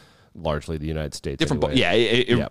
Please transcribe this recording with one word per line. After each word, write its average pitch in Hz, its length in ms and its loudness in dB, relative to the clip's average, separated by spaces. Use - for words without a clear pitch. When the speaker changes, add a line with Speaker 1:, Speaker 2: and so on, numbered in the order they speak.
Speaker 1:
largely 80 440 -4
the 73 80 -8
United 78 300 -6
States 69 240 -8
Speaker 2:
Different - 220 0
bo- - 80 2
Speaker 1:
anyway. 76 120 2
Speaker 2:
yeah, 90 120 4
it, 117 360 4
it, 120 80 4
Speaker 1:
Yeah. 71 120 -2